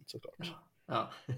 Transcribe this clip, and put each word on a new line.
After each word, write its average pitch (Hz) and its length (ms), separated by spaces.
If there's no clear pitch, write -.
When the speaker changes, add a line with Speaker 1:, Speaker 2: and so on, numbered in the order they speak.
Speaker 1:
såklart. - 340
Speaker 2:
Ja. 170 60
Ja. 113 220